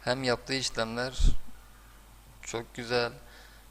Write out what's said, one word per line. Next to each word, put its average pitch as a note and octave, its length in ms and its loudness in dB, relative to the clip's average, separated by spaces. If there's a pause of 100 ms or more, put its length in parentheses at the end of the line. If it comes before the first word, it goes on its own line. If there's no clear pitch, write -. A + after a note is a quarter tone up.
Hem C3 200 -2
yaptığı B2 300 0
işlemler B2 640 -4 (1200)
çok A#2 320 -8
güzel, A#2+ 380 -2 (580)